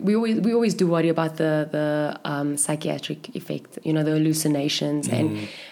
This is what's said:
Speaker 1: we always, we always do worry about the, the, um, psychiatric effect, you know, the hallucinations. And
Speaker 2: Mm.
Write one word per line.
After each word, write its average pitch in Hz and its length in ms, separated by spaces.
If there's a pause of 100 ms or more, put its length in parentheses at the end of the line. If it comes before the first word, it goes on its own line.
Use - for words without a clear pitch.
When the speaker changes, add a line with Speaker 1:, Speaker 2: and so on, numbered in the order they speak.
Speaker 1:
we 208 140
always, 226 260
we 226 120
always 233 200
do 185 140
worry 165 200
about 160 300
the, 156 340
the, 151 540
um, 143 320
psychiatric 151 800
effect, - 480
you 160 100
know, 156 100
the 151 80
hallucinations. 151 960
And - 220
Speaker 2:
Mm. 104 180 (240)